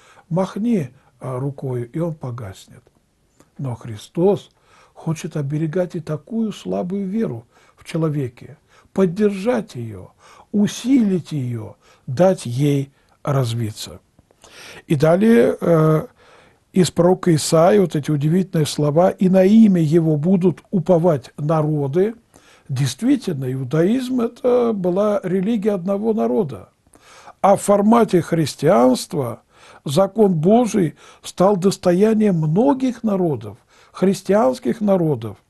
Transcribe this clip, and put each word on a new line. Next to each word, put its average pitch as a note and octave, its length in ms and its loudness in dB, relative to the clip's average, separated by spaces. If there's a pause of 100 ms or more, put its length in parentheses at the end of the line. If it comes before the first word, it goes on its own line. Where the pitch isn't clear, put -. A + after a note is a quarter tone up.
(300)
Махни, F#3+ 640 -2 (280)
а, C3 180 -10
рукою, B2+ 540 -8
и D#3+ 80 -8
он E3 140 -4
погаснет». A#2+ 720 -14 (720)
Но B2+ 180 -8
Христос E3+ 760 -4 (420)
хочет D#3+ 420 -10
оберегать D#3 600 -4
и E3+ 40 -8
такую F#3+ 540 -6
слабую F#3+ 540 -6
веру F#3 380 -6 (300)
в - 80 -20
человеке, D3 720 -6 (360)
поддержать G3+ 840 -2
её, G#2 360 -14 (420)
усилить G#3 800 0
её, A#2+ 420 -8 (320)
дать F#3 380 0
ей C#3 460 -2 (320)
развиться. A#2 760 -4 (880)
И D#3+ 80 0
далее, G#3+ 640 4
э, D#3 460 2 (680)
из F3+ 180 2
пророка F3+ 420 2
Исаии E3+ 460 4
вот F3 160 0
эти D3+ 160 -4
удивительные D#3 540 0
слова: D3+ 440 2
«И F#3 200 0
на F#3 140 6
имя G3+ 380 6
его D#3+ 360 2
будут F3 440 0 (100)
уповать E3+ 640 0
народы». D#3 800 -2 (520)
Действительно, C#3+ 840 -4
иудаизм — F#3 720 -2
это A#3+ 520 0
была G3 500 -2
религия G3 480 -2
одного G3+ 420 -4
народа. G#3+ 560 -4 (720)
А F#3+ 140 4
в - 60 -2
формате G3+ 600 2
христианства E3 1200 0 (420)
закон F#3+ 500 2
Божий G3 600 2 (260)
стал G3 360 2
достоянием G3 800 2
многих A#3+ 680 0
народов, D#3+ 540 -4 (340)
христианских A3+ 880 0
народов. D#3 580 -2 (120)